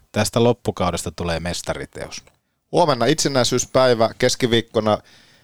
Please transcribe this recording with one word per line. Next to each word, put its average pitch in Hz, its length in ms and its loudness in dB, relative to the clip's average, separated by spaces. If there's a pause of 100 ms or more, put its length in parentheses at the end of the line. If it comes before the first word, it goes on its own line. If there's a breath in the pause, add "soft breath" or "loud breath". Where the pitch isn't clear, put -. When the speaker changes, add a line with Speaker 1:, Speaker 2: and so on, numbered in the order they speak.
(120)
Speaker 1:
tästä 107 320 0
loppukaudesta 95 680 -2
tulee 85 280 -6
mestariteos. - 840 -10 (480)
Speaker 2:
Huomenna 151 340 2
itsenäisyyspäivä, 127 1120 2
keskiviikkona 113 800 0 (460 soft breath)